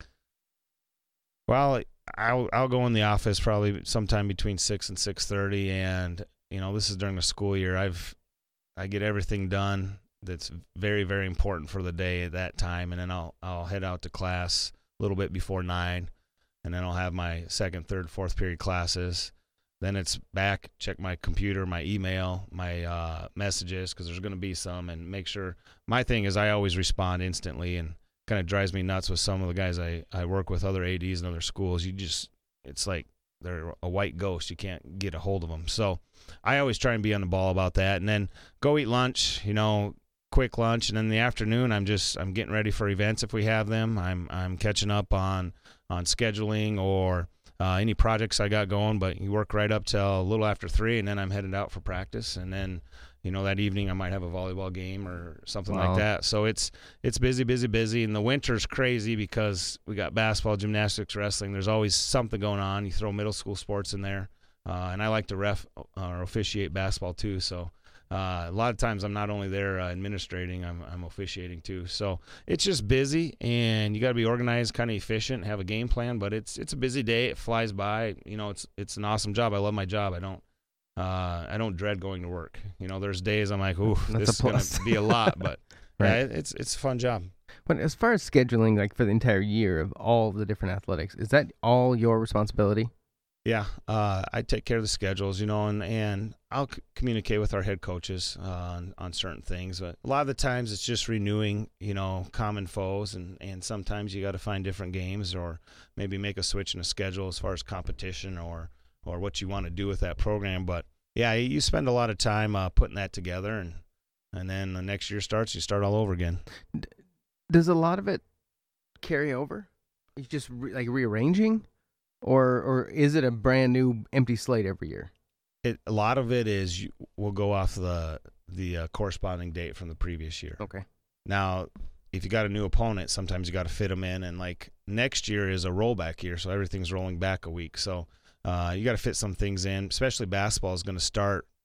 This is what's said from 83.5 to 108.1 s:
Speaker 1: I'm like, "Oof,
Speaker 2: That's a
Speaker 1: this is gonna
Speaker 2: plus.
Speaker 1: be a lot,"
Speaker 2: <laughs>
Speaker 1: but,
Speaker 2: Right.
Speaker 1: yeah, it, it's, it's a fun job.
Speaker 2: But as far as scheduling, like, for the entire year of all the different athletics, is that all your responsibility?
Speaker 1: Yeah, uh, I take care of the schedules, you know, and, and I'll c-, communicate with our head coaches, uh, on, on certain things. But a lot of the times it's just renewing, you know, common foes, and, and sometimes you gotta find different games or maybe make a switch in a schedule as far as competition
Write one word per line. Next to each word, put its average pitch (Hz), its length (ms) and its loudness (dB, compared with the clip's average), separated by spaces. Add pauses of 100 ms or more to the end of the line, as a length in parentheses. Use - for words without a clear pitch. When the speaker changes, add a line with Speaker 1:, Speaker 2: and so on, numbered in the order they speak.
Speaker 1:
I'm 98 80 0
like, 95 200 0
"Oof, 107 280 6
Speaker 2:
That's 110 80 0
a - 40 2
Speaker 1:
this 107 100 6
is - 120 4
gonna 123 140 4
Speaker 2:
plus. - 240 2
Speaker 1:
be 113 160 4
a 104 60 4
lot," 110 380 6
Speaker 2:
<laughs> - 0 -
Speaker 1:
but, 92 200 -2 (400)
Speaker 2:
Right. 107 100 6
Speaker 1:
yeah, 110 140 6
it, 131 80 -2
it's, 139 220 -4
it's - 220 -4
a - 40 -6
fun 127 200 0
job. 117 240 0 (420)
Speaker 2:
But - 140 4
as - 160 2
far 233 180 4
as - 160 0
scheduling, 113 480 8
like, 101 160 2
for 120 120 4
the 101 60 6
entire 107 300 6
year 104 380 4
of 87 140 -2
all 110 380 4
the 104 140 -4
different 98 300 -2
athletics, 95 400 -4
is 104 140 -4
that 143 220 6 (120)
all 123 320 6
your 113 240 6
responsibility? 104 720 2 (560)
Speaker 1:
Yeah, 110 200 0 (220)
uh, 104 360 2 (100)
I 120 80 -2
take 113 240 -2
care 120 120 2
of 110 60 0
the 104 60 -2
schedules, 98 500 -2
you 107 80 0
know, 104 200 2
and, 104 140 0
and 104 540 -2 (160)
I'll 135 180 -2
c-, - 120 -12 (140)
communicate 113 440 2
with 107 140 2
our 98 80 2
head 98 180 -2
coaches, 90 640 -6
uh, - 40 -8
on, 87 500 -8
on 90 160 -10
certain - 280 -6
things. 90 380 -4
But 87 240 -8
a - 40 -8
lot 139 140 2
of 139 60 0
the 135 60 -2
times 123 400 0
it's 95 120 -6
just 120 220 -2
renewing, 104 600 0 (100)
you 101 140 -4
know, 95 400 -4
common 104 340 -2
foes, 98 480 -4
and, 90 240 -12
and 92 240 -10
sometimes 104 500 -4
you 98 80 -6
gotta 95 160 -2
find 98 280 -4
different 92 260 -4
games 92 420 -4
or 87 280 -6 (340)
maybe 98 220 -4
make 101 200 -4
a 92 60 -4
switch - 320 -2
in 90 60 -6
a - 20 -4
schedule 95 460 -4
as 87 100 -8
far 98 140 -2
as 87 100 -6
competition 92 760 -8